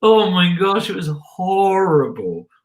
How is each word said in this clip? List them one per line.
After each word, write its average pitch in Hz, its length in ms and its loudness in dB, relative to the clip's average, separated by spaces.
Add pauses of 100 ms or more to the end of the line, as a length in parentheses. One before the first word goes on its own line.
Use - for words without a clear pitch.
Oh 214 280 4
my 175 240 2
gosh, 196 360 -2
it 190 60 -6
was 156 140 -6 (260)
horrible 180 1080 -2 (180)